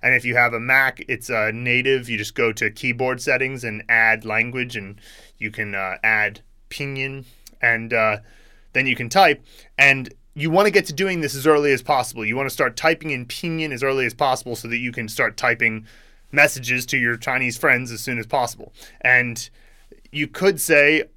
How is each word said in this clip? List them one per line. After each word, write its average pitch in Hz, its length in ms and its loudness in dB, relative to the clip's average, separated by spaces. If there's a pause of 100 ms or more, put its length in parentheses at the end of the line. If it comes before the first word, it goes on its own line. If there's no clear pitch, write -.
And 123 100 4
if 120 120 0
you 120 100 -2
have 120 180 2
a 117 60 -4
Mac, 131 480 0
it's, 123 220 -6
uh, 110 240 0
native. 123 560 0
You 113 80 -4
just 104 180 -8
go 117 160 2
to 110 180 -2
keyboard 123 520 -4
settings 131 420 -2
and 107 260 -8
add 113 360 4
language, 120 500 -4
and 104 240 -12 (380)
you 107 120 -10
can, 104 260 -8
uh, 95 280 -6
add 107 380 0 (280)
pinyin, 135 560 -8 (360)
and, 117 320 0
uh, 110 240 2 (560)
then 131 120 0
you 127 100 0
can 120 140 -6
type. 165 340 4 (340)
And 135 360 4 (220)
you 147 140 -4
wanna 196 220 4
get 196 160 4
to 156 60 -10
doing 180 280 -2
this 139 140 -4
as 139 120 0
early 147 240 6
as 123 100 0
possible. 120 440 -2
You 107 100 -2
wanna 135 140 -4
start 127 260 -2
typing 160 360 0
in 123 140 -6
pinyin 160 460 -6
as 127 120 -4
early 135 220 0
as 113 80 -2
possible 127 420 -2
so 117 120 -12
that 117 100 -4
you 120 140 -4
can 113 160 -8
start 110 300 -2
typing 117 480 0 (460)
messages 127 560 0
to 139 100 -2
your 120 200 0
Chinese 127 400 -4
friends 127 340 0
as 113 100 -10
soon 123 180 -6
as 107 80 -8
possible. - 460 -4 (280)
And 123 480 2 (640)
you 147 160 -4
could 185 340 2
say 151 440 6 (120)